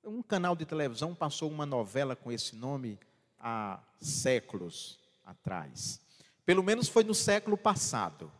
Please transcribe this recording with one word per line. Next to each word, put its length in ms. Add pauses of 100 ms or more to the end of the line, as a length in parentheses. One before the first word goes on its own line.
Um 200
canal 320
de 100
televisão 480
passou 380
uma 160
novela 480
com 160
esse 240
nome 420 (400)
há 420 (220)
séculos 960 (260)
atrás. 760 (420)
Pelo 200
menos 240
foi 160
no 100
século 420
passado. 840